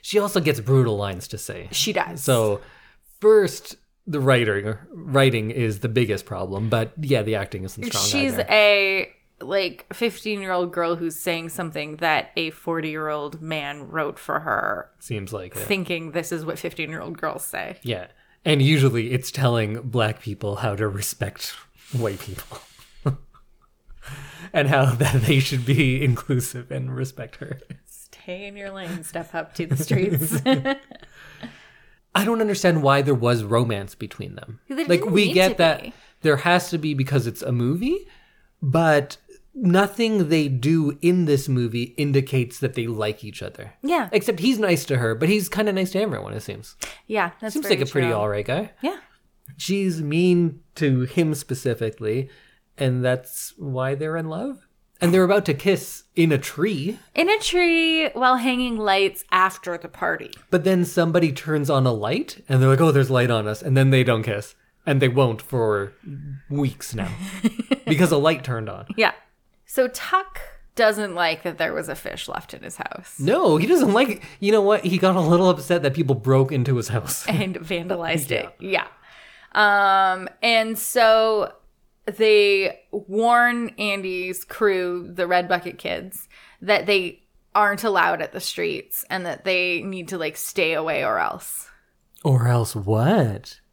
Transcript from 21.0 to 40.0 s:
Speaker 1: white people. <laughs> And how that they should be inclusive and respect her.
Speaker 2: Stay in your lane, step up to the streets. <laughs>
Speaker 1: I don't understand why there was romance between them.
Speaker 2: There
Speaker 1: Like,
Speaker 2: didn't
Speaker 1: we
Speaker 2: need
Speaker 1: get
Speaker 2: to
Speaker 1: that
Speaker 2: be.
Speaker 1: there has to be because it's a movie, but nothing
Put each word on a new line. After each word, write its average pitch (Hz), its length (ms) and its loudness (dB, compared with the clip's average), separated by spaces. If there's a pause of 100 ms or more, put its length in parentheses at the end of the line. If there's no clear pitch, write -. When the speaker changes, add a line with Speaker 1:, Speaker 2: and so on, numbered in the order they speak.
Speaker 1:
white 110 280 -4
people. - 400 -14 (440)
<laughs> 135 140 -2 (1400)
And 143 160 2
how 139 160 4
that 127 380 2
they 135 160 4
should 131 260 -2
be 135 360 2
inclusive 127 680 -2
and 131 240 -8
respect 127 420 -10
her. - 220 -12 (260)
Speaker 2:
Stay - 640 -18
in 202 80 -18
your 202 160 -14
lane, 180 320 -10
step 165 320 -10
up 160 200 -8
to 170 100 -6
the 151 100 -2
streets. 151 680 0
<laughs> - 0 - (1700)
Speaker 1:
I 196 100 2
don't 226 160 0
understand 190 400 2
why 139 200 4
there 139 120 2
was 117 300 0
romance 107 500 0
between 95 420 -12
them. - 240 -16 (100)
Speaker 2:
There 269 80 -6
Speaker 1:
Like, 196 240 2
Speaker 2:
didn't 214 100 -2
Speaker 1:
we 202 160 4
Speaker 2:
need 165 60 -2
Speaker 1:
get 185 160 4
Speaker 2:
to 220 80 -4
Speaker 1:
that 165 260 2
Speaker 2:
be. 233 100 -14 (280)
Speaker 1:
there 151 160 4
has 175 320 2
to 170 80 -4
be 151 160 -4
because 135 340 0
it's 113 140 -10
a - 100 -4
movie, 175 560 -2 (540)
but 151 560 2 (360)
nothing 202 760 2